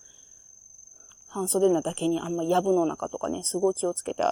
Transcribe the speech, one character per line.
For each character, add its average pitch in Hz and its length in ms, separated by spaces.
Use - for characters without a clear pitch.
半 190 180
袖 190 220
な 170 120
だ 165 140
け 165 120
に 165 140
あ 170 80
ん 170 40
ま 170 100
藪 180 300
の 175 120
中 151 240
と - 80
か - 100
ね、 180 160
す - 140
ご 190 140
い - 20
気 - 140
を 175 60
つ - 100
け - 100
て - 180